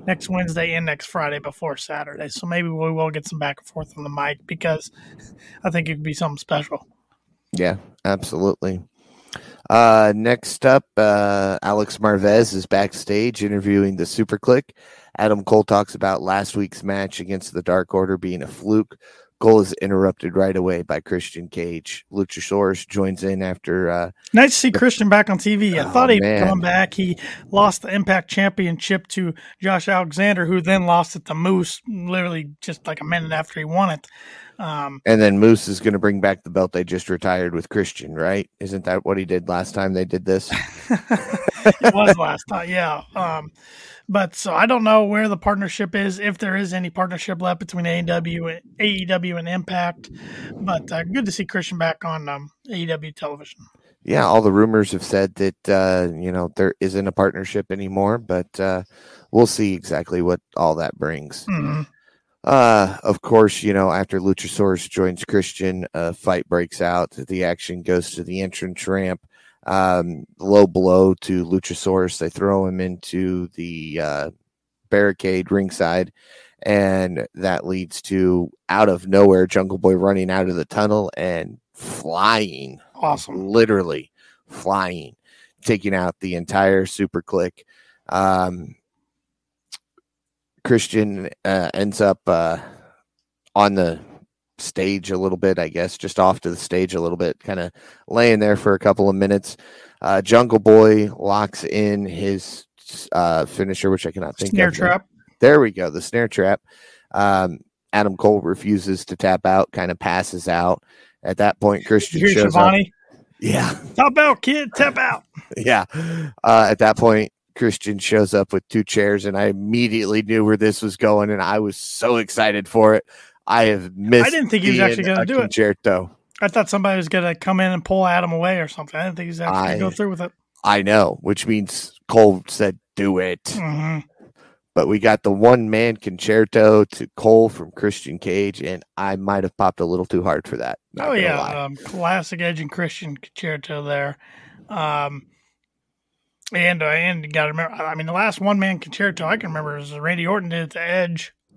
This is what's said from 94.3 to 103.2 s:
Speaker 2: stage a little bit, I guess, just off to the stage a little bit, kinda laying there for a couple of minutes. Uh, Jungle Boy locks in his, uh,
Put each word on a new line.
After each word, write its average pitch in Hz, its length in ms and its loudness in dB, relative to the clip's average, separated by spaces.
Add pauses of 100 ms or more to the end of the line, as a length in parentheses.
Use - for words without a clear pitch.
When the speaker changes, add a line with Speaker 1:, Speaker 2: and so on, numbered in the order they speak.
Speaker 2:
stage 95 540 -4
a 92 60 -2
little 92 200 -2
bit, 92 220 0
I 80 100 -4
guess, 87 280 -6
just - 220 -8
off 92 220 6
to 87 80 -4
the 85 60 -6
stage 90 400 -2
a 85 60 -2
little 85 160 -4
bit, 87 260 -4
kinda 90 280 -8 (360)
laying 113 320 4
there 104 160 4
for 101 180 2
a 95 60 0
couple 98 300 4
of 95 60 0
minutes. 98 420 0 (440)
Uh, 95 200 0
Jungle 113 380 6
Boy 107 580 8
locks 101 480 -2
in 104 400 -2
his, 95 600 -6 (460)
uh, 82 340 0